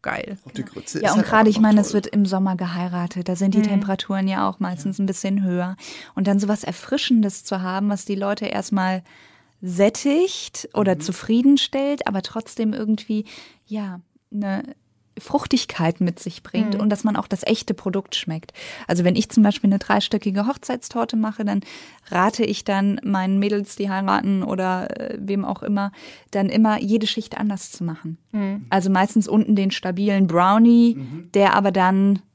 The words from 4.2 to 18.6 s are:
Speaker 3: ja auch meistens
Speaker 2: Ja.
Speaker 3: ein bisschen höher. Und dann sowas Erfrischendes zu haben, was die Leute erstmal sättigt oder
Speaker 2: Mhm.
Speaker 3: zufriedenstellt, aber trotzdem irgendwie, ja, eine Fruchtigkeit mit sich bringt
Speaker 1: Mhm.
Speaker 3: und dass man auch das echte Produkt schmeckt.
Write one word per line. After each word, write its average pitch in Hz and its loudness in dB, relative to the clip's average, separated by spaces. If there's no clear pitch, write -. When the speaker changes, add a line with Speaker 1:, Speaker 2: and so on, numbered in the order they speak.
Speaker 3:
ja 196 0
auch 190 -10
meistens 185 -6
Speaker 2:
Ja. 196 -2
Speaker 3:
ein 190 0
bisschen 196 -2
höher. 180 -2
Und 190 0
dann 202 2
sowas 208 -2
Erfrischendes 214 0
zu 190 -4
haben, 190 -2
was 202 -4
die 202 -4
Leute 202 -4
erstmal 185 -2
sättigt 208 0
oder 196 2
Speaker 2:
Mhm. 147 -10
Speaker 3:
zufriedenstellt, 269 2
aber 196 -2
trotzdem 220 -6
irgendwie, 214 -2
ja, 196 -8
eine 202 -4
Fruchtigkeit - -2
mit 175 -2
sich - -10
bringt 220 -2
Speaker 1:
Mhm. 202 -2
Speaker 3:
und 208 2
dass 202 -2
man 214 0
auch 208 -6
das - -4
echte 220 0
Produkt 190 -6
schmeckt. - -8